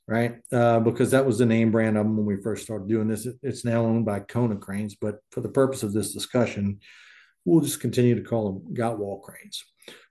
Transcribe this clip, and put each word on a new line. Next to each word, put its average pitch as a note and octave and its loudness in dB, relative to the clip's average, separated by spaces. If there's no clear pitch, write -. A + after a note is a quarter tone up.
right? A#2+ 0
Uh, A#2 4
because A#2 2
that C3+ 6
was A2+ 2
the B2 4
name A2+ 4
brand A2 2
of G#2+ 2
'em A2 0
when G#2 0
we G2 -2
first G#2+ -6
started G2+ -8
doing A2 0
this. A2 -4
It, A#2+ -10
it's C3 -8
now A#2 0
owned A2+ 2
by G2+ -2
Kona A#2 -2
Cranes, G2+ -8
but G#2 -6
for C3 -10
the A#2 -6
purpose C3+ 0
of G2+ -2
this G#2 -2
discussion, G2+ -2
we'll E3+ 6
just - -2
continue B2 2
to - -6
call A2 0
'em F#2+ -8
Gottwall G#2 -4
cranes. - -18